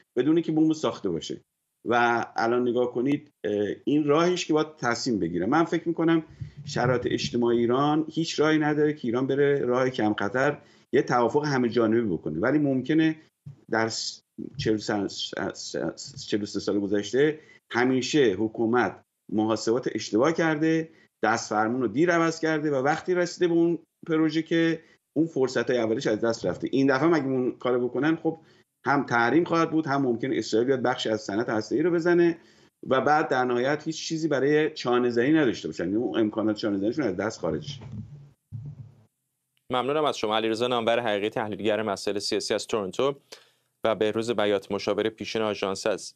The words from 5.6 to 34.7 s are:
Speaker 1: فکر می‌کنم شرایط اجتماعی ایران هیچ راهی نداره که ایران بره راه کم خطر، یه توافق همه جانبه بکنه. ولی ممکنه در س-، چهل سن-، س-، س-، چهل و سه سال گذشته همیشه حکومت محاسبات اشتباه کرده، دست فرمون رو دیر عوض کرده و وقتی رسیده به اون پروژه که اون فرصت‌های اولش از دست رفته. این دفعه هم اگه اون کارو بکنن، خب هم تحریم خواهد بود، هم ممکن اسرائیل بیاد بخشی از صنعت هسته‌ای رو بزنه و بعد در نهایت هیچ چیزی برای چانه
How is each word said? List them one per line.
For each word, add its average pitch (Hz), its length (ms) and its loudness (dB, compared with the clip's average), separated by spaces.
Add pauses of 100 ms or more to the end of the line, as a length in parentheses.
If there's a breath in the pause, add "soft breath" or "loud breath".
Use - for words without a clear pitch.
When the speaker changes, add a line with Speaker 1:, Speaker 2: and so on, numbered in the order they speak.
Speaker 1:
فکر 165 240 -4
می‌کنم 165 360 2 (420 loud breath)
شرایط 123 460 0
اجتماعی 120 460 0
ایران 143 520 2
هیچ - 300 -4
راهی 156 180 4
نداره 151 360 2
که 147 140 -8
ایران 123 200 0
بره 143 320 2
راه 123 300 0
کم 107 240 0
خطر، 127 440 -2 (360 soft breath)
یه 131 80 6
توافق 127 440 2
همه 127 240 2
جانبه 117 320 2
بکنه. 82 380 -4
ولی 131 200 2
ممکنه 151 560 0 (560 loud breath)
در 110 180 2
س-، - 320 -8 (360)
چهل 110 200 0
سن-، 104 300 -2
س-، - 280 -10 (600)
س-، - 320 -16
چهل 104 140 -2
و 104 40 -6
سه 101 140 -8
سال 101 200 -2
گذشته 104 600 0 (320 loud breath)
همیشه 127 680 2
حکومت 113 600 0 (300)
محاسبات 110 600 0
اشتباه 120 420 2
کرده، 160 560 0 (340 soft breath)
دست 113 260 0
فرمون 110 320 0
رو 120 60 0
دیر 151 240 2
عوض 165 280 0
کرده 156 320 0
و 139 40 0
وقتی 151 380 0
رسیده 175 340 0
به 170 60 2
اون 170 260 2 (280)
پروژه 160 340 0
که 165 380 0 (380 soft breath)
اون 165 100 2
فرصت‌های 123 520 0
اولش 113 280 0
از 107 140 0
دست 113 240 0
رفته. - 260 -4
این 135 160 2
دفعه 135 200 2
هم 170 60 4
اگه 147 120 2
اون 127 340 -2
کارو 123 280 0
بکنن، 143 280 0
خب 160 240 -4 (460 soft breath)
هم 131 200 0
تحریم 120 380 2
خواهد 165 280 0
بود، 156 160 0
هم 139 140 0
ممکن 127 320 -2
اسرائیل 110 340 0
بیاد 131 140 2
بخشی 123 280 -2
از 107 120 0
صنعت 110 280 -4
هسته‌ای 110 320 -2
رو 170 100 0
بزنه 170 460 2 (520 soft breath)
و 131 120 2
بعد 151 280 2
در 127 160 2
نهایت 127 400 0
هیچ 160 220 -8
چیزی 160 200 -2
برای 147 420 2
چانه 123 400 0